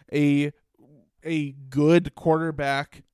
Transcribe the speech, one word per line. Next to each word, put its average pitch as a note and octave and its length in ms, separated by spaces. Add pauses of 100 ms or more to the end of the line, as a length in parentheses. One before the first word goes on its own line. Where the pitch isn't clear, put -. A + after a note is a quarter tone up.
(100)
a, D3 420 (680)
a D#3 300 (160)
good D3+ 460
quarterback D3 880 (100)